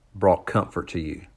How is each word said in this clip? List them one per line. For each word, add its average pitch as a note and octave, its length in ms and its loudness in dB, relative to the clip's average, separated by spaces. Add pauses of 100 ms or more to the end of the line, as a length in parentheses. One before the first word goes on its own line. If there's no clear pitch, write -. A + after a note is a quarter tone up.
(140)
brought F#2+ 320 4
comfort - 440 -2
to F2 100 -6
you, D2+ 260 -8 (120)